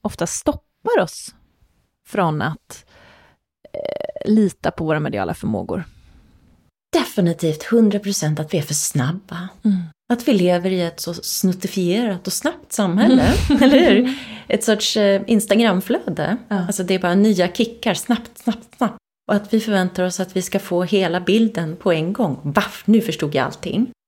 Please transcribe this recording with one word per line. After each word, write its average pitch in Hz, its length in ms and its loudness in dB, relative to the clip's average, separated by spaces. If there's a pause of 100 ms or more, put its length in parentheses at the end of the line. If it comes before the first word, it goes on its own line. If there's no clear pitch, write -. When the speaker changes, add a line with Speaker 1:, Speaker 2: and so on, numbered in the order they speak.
Speaker 1:
ofta - 260 -6
stoppar - 720 -2
oss - 340 -6 (720)
från 165 360 -2
att, - 440 -10 (840)
eh, - 580 -8
lita 208 400 0
på - 140 -6
våra 156 160 0
mediala 101 340 -4
förmågor? 110 500 -6 (1080)
Speaker 2:
Definitivt 170 680 0
hundra 214 360 4
procent 175 420 -2
att 156 140 -6
vi - 40 2
är 147 40 0
för 147 120 -6
snabba. 170 760 -4 (160)
Speaker 1:
Mm. 202 140 2 (340)
Speaker 2:
Att 240 160 -2
vi 277 40 6
lever 180 380 2
i 185 120 0
ett 170 180 -6
så 175 140 -8
snuttifierat 185 1120 -2
och 190 60 -6
snabbt - 400 -6
samhälle, 208 600 4 (180)
Speaker 1:
Mm. 277 120 4
<laughs> - 0 -
Speaker 2:
eller 277 280 8
hur? 254 280 4 (300)
Ett 208 160 0
sorts, 214 320 0
eh, 202 300 4
Instagramflöde. 208 1120 2 (120)
Speaker 1:
Ja. 185 180 -2
Speaker 2:
Alltså - 160 -4
det 185 120 -2
är 185 40 0
bara 180 160 0
nya 190 340 4
kickar, 226 460 -2
snabbt, - 440 -4
snabbt, - 380 -6
snabbt. - 220 -4 (300)
Och 208 60 0
att 208 200 -2
vi 220 60 4
förväntar 185 440 0
oss 185 160 -4
att 185 160 -6
vi 185 60 -2
ska 190 160 -2
få 180 240 -2
hela 185 380 0
bilden 180 560 0
på 180 160 0
en 160 200 -2
gång. 180 320 -2
Baff, 147 420 -2
nu 214 140 6
förstod 143 340 -4
jag 131 100 0
allting. 196 460 -4 (160)